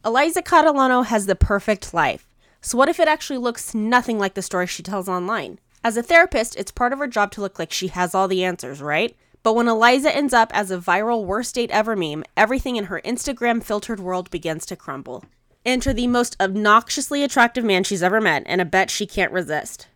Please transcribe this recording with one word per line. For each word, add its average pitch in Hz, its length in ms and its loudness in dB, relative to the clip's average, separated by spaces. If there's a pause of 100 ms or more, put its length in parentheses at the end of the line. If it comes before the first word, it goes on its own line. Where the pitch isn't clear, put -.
Eliza 294 380 2
Catalano 269 640 4
has 214 180 0
the 196 100 0
perfect - 600 0
life. 147 340 0 (320)
So - 160 -6
what 269 140 4
if 339 100 -4
it 320 80 6
actually 302 300 -2
looks 240 360 -6
nothing 226 440 0
like 196 160 0
the 196 80 -6
story 180 240 -2
she - 160 -10
tells 190 260 -6
online? 180 500 -4 (240)
As 226 140 -2
a 233 60 -2
therapist, 339 540 2
it's - 140 -8
part 240 220 -2
of 269 60 -6
her 285 80 -4
job 208 240 -2
to 214 100 -16
look 202 180 -8
like 160 140 -8
she 185 160 -6
has 180 260 -4
all 190 140 2
the 185 160 0
answers, 147 380 -6
right? 147 340 -2 (260)
But 220 120 2
when 233 140 2
Eliza 247 440 4
ends 277 220 0
up 226 180 4
as 190 200 -2
a 185 40 -4
viral 208 480 0
worst 202 300 -4
date 247 160 -2
ever 214 240 0
meme, 156 300 -4 (120)
everything 247 380 2
in 208 120 -4
her 165 160 -8
Instagram 240 600 -2
filtered 208 380 -6
world 180 280 -6
begins 160 380 -8
to - 80 -12
crumble. 135 500 -12 (400)
Enter 247 280 0
the 247 160 0
most 240 320 0
obnoxiously 214 840 2
attractive 247 420 2
man 190 200 2
she's 180 180 -2
ever 185 180 2
met 165 260 2
and 180 140 0
a 180 40 0
bet 190 260 0
she - 160 -4
can't 190 240 -2
resist. 151 640 -6